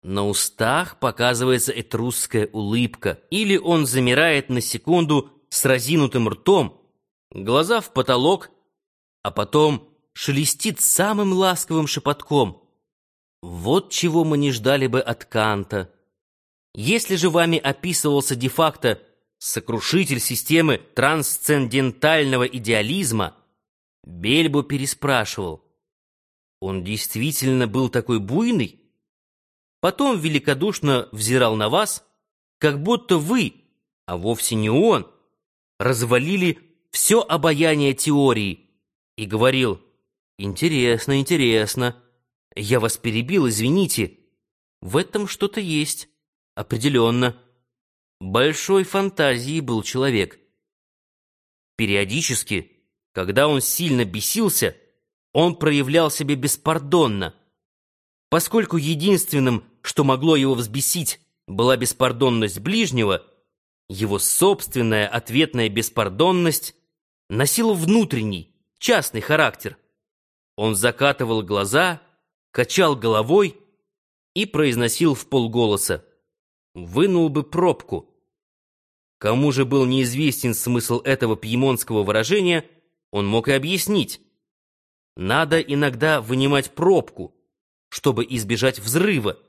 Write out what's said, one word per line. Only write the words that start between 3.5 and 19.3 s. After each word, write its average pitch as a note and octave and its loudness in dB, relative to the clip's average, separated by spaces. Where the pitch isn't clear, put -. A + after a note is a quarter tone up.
он D#3+ 2
замирает C3 2
на B2 0
секунду D3+ 0
с - -4
разинутым C3 2
ртом, D3 0
глаза D3+ 0
в - -16
потолок, C3 0
а G2+ -6
потом D3 0
шелестит D3 -4
самым G3+ 0
ласковым F3+ 0
шепотком. C#3+ -2
Вот F2+ -4
чего E3 0
мы D3+ 0
не C#3+ 0
ждали B2+ 0
бы B2+ 0
от A#2 -6
Канта. G#2 -2
Если F#3+ -2
же F3 2
вами E3 2
описывался C#3+ -2
де-факто B2+ 0